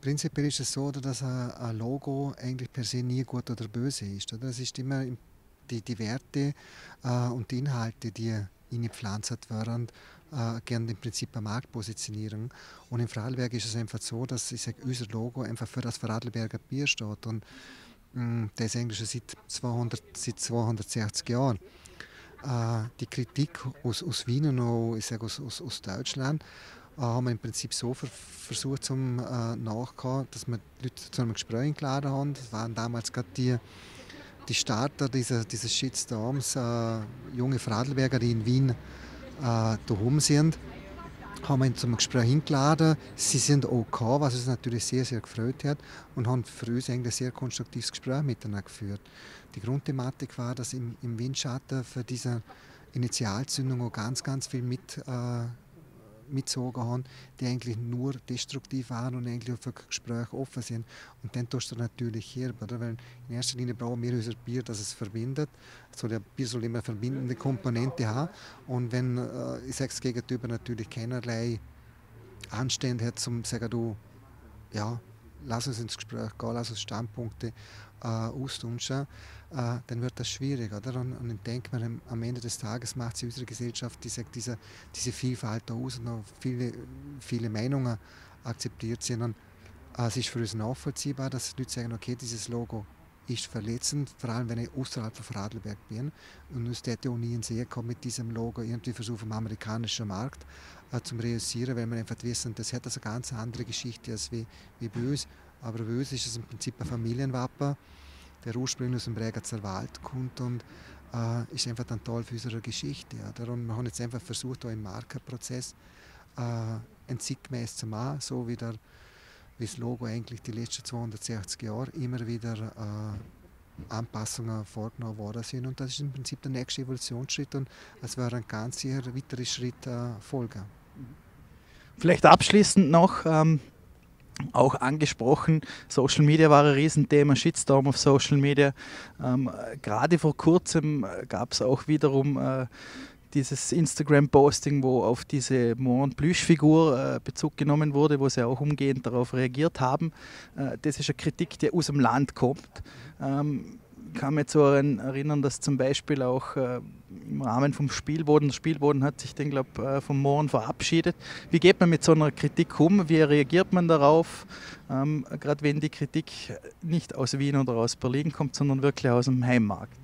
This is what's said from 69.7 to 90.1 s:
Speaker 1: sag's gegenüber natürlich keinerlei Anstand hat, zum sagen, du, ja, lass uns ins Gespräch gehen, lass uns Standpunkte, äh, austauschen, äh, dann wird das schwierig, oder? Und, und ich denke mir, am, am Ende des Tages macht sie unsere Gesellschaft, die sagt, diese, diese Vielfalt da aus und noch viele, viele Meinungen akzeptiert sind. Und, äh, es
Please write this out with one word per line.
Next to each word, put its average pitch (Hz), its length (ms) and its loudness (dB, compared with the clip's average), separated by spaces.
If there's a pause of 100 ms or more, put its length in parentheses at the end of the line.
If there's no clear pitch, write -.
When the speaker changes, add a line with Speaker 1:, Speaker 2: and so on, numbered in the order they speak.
Speaker 1:
sag's - 260 -4
gegenüber 120 460 -4
natürlich 117 420 -6
keinerlei 117 680 -4 (920)
Anstand 123 500 -2
hat, 117 180 -4
zum 120 240 -4
sagen, 113 280 -4
du, 117 260 -2 (800)
ja, 110 260 -4 (460)
lass 120 200 -4
uns 120 140 -6
ins 113 160 -8
Gespräch 113 420 -10
gehen, 117 140 -4
lass 120 180 -4
uns 107 100 -8
Standpunkte, 113 720 -8 (500)
äh, - 40 -6
austauschen, 120 1000 -4 (440)
äh, 120 360 -2
dann 120 140 -6
wird 123 200 -4
das 120 80 -4
schwierig, 131 440 -4
oder? 123 280 -6
Und, 127 140 -6
und 120 160 -8
ich 107 100 -8
denke 120 360 -6
mir, 113 80 -2
am, 117 240 -6
am 113 140 -6
Ende 120 180 -6
des 117 180 -8
Tages 117 380 -6
macht 120 200 -6
sie 123 100 -8
unsere 120 200 -10
Gesellschaft, 120 580 -8
die 120 40 -10
sagt, 113 260 -10
diese, 120 220 -6 (380)
diese 127 180 -4
Vielfalt 120 540 -4
da 120 80 -6
aus 127 240 -6
und 113 60 -12
noch 117 180 -8 (160)
viele, 123 340 -2 (480)
viele 117 300 -4
Meinungen 120 480 0 (460)
akzeptiert 113 580 -6
sind. 117 200 -2
Und, 117 120 -2 (640)
äh, 120 100 0
es 110 100 0